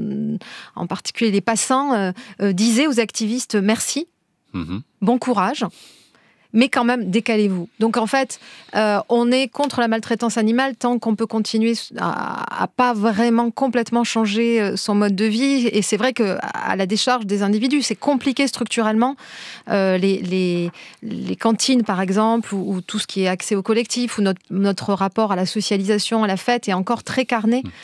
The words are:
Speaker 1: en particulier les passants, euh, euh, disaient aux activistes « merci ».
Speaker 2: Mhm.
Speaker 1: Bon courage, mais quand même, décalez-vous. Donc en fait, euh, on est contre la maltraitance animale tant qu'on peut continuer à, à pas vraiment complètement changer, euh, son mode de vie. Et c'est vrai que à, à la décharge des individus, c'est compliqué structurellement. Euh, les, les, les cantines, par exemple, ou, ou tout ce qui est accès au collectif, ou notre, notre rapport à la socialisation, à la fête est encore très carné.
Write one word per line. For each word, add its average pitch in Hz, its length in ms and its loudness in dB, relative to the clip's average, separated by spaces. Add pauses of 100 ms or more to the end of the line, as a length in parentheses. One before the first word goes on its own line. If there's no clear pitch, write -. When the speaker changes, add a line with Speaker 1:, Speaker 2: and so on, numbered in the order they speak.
(760)
Speaker 1:
en 175 120 -4
particulier - 440 -2
les 196 120 2
passants, 262 500 0
euh, 196 200 0 (280)
euh, 202 140 2
disaient 226 320 4
aux 254 120 2
activistes « 226 640 -2
merci ». 226 460 0 (460)
Speaker 2:
Mhm. 87 260 -4 (220)
Speaker 1:
Bon 233 160 4
courage, 226 480 0 (840)
mais 233 160 4
quand 254 140 2
même, 233 280 0
décalez-vous. 208 580 0 (100)
Donc 220 180 0
en 226 120 0
fait, 269 320 -2 (340)
euh, 208 240 2 (100)
on 240 220 2
est 254 160 2
contre 277 320 -2
la 233 80 2
maltraitance 226 500 -2
animale 233 380 2
tant 247 240 0
qu'on 226 160 0
peut 220 120 -2
continuer 220 480 0 (220)
à, - 680 -4
à - 20 -2
pas 247 260 2
vraiment 226 600 2
complètement 240 500 0
changer, 226 580 2
euh, 190 160 0
son 202 200 0
mode 202 180 2
de 208 120 0
vie. 240 420 2
Et 214 120 2
c'est 202 160 0
vrai 247 160 0
que 202 280 0
à, - 320 -6
à - 20 0
la 190 120 0
décharge 220 380 0
des 202 200 0
individus, 240 380 2
c'est - 120 -2
compliqué 277 540 0
structurellement. 226 640 0 (540)
Euh, 190 280 2
les, 190 260 2
les, 175 500 0 (320)
les 185 320 -6
cantines, 226 480 2
par 190 160 -2
exemple, 214 520 0
ou, 196 220 -2
ou 185 60 -2
tout 214 180 -8
ce - 80 -4
qui 190 160 -4
est 185 60 2
accès 185 260 -2
au 190 80 0
collectif, 233 560 -2
ou 214 40 2
notre, 190 180 0 (100)
notre 196 420 0
rapport 196 380 0
à 190 60 0
la 185 100 0
socialisation, 208 800 0
à - 20 2
la 196 100 0
fête 240 320 -2
est 196 40 0
encore 190 320 -2
très 262 220 -2
carné. 233 360 0 (220)